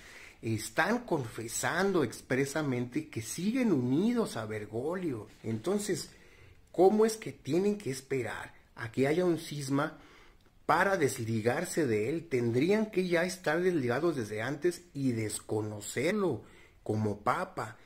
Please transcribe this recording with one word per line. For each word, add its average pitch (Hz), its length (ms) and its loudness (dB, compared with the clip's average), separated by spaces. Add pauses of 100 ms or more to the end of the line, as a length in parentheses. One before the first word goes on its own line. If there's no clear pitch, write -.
(420)
están 165 640 -2
confesando 147 960 0
expresamente 131 1080 -2
que 110 140 -6
siguen 220 500 0
unidos 160 640 2
a 113 100 -4
Bergoglio. 117 800 -4 (160)
Entonces, 170 640 -2 (640)
¿cómo 208 340 8
es 220 100 -2
que - 140 -10
tienen 196 480 0
que 131 140 -6
esperar 113 600 -6 (220)
a 113 160 -8
que 131 160 2
haya 165 180 2
un 165 140 2
cisma 143 580 -2 (720)
para 185 300 4
desligarse 127 880 0
de 107 220 2
él? 160 200 -4
Tendrían 147 640 2
que 185 160 0
ya 170 180 2
estar 175 380 -2
desligados 151 540 2
desde 107 260 -4
antes 147 400 -2 (100)
y 135 200 0
desconocerlo 110 1300 -2 (400)
como 107 380 -2
papa. 135 640 -2